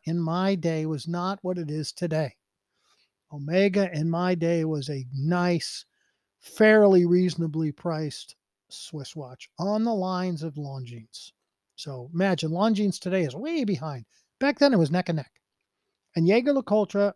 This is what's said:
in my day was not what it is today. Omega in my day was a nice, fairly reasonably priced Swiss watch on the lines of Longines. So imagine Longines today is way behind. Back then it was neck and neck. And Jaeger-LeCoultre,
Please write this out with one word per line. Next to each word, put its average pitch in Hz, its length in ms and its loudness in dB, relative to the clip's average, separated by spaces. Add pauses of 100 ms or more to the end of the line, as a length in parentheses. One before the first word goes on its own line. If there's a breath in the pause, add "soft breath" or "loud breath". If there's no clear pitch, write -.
in 165 140 -2
my 175 340 0
day 160 320 -2
was 156 220 -6
not 180 340 -4
what 180 160 -4
it 156 140 -6
is 151 200 -6
today. 156 440 -4 (960)
Omega 180 600 0
in 160 180 -2
my 180 260 0
day 165 300 0
was 151 240 -4
a 135 160 -6 (100)
nice, 175 680 -2 (540)
fairly 208 680 6
reasonably 160 640 2
priced 156 640 -8 (340)
Swiss - 460 -14
watch 131 420 -16
on 208 260 -2
the 233 100 0
lines 185 500 -2
of 156 120 -8
Longines. 131 760 -12 (440)
So 131 380 -12
imagine 170 380 0
Longines 202 480 0
today 185 240 -2
is 131 120 -4
way 294 280 -4
behind. 147 400 -4 (360)
Back 285 200 0
then 285 140 6
it 196 60 4
was 147 120 2
neck 180 160 0
and 165 80 -2
neck. 147 160 -8 (840)
And 165 100 4
Jaeger-LeCoultre, 214 880 2